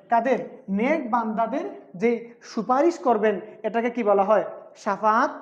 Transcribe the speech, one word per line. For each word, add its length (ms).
কাদের? 600
নেক 420
বান্দাদের 720
যে 460
সুপারিশ 580
করবেন, 400
এটাকে 260
কি 140
বলা 200
হয়? 200
শাফাআত 560